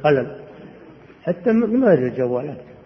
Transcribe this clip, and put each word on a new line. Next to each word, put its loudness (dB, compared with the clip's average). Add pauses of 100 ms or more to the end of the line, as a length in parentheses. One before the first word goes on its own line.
خلل، 2 (880)
حتى -2
من 2
غير 6
الجوالات -4 (280)